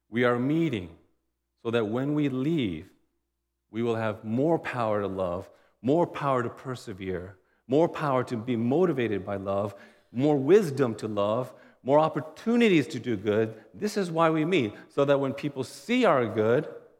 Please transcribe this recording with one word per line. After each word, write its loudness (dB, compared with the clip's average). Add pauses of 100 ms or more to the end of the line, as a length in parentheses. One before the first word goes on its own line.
We 0
are 2
meeting -2 (640)
so -6
that 0
when -2
we 0
leave, -4 (800)
we -4
will 0
have -4
more 2
power -2
to -2
love, -4 (320)
more 2
power -2
to -2
persevere, -10 (300)
more 4
power -2
to -6
be -4
motivated 0
by -6
love, -4 (380)
more 2
wisdom 2
to -6
love, -2 (300)
more 4
opportunities 2
to -8
do -4
good. 0 (200)
This -4
is -2
why 2
we 0
meet, 0 (160)
so 0
that 4
when -2
people -6
see -2
our 4
good, 2 (320)